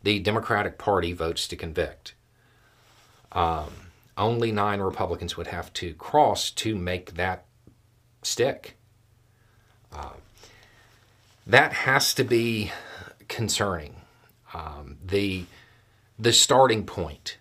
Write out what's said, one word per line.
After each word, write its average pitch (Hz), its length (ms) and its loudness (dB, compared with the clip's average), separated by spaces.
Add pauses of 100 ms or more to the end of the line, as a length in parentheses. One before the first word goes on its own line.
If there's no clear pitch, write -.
the 101 160 2
Democratic 104 580 0
Party 87 360 2
votes 82 340 -4
to - 80 -8
convict. 82 600 -6 (1160)
Um, 82 600 -2 (260)
only 113 340 0
nine 104 300 0
Republicans 90 560 -4
would 85 100 -8
have 85 260 -8
to 85 200 -8
cross 127 580 2
to 110 240 -4
make 90 380 -6
that 90 320 -4 (800)
stick. - 540 -4 (1160)
Um, - 220 -14 (1300)
that 147 240 6
has - 440 2
to 127 80 2
be 117 480 0 (560)
concerning. 95 680 -4 (580)
Um, 73 480 -12
the, 95 440 -2 (720)
the 101 140 4
starting 123 520 6
point - 560 -8